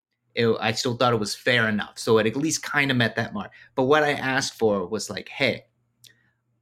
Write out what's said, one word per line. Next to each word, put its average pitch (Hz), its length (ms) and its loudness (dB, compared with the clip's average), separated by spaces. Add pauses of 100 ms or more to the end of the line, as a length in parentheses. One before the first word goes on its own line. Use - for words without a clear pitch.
(340)
It, 117 260 2
I 110 120 0
still 120 240 -2
thought 123 180 4
it 110 60 0
was 104 140 -4
fair 120 340 2
enough. 107 300 -4
So 113 200 4
it 107 80 2
at 113 100 -2
least 151 340 -2
kinda 139 240 0
met 117 220 0
that 113 180 -4
mark. 98 180 -10 (240)
But 131 80 2
what 151 200 4
I 143 80 2
asked 131 460 -2
for 101 280 0
was 101 240 -6
like, 92 200 -10
"Hey, 117 340 -2 (960)